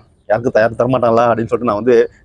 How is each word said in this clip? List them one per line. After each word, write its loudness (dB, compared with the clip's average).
யாருக்கு -2
த-, 2
யாரும் -2
தரமாட்டாங்களா?" 0
அப்படின்னு -2
சொல்லிட்டு -4
நான் -2
வந்து 2